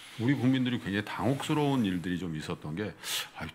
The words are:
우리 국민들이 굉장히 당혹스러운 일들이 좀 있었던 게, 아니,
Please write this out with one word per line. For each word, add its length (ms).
우리 160
국민들이 440
굉장히 240
당혹스러운 800
일들이 360
좀 160
있었던 400
게, 180
아니, 160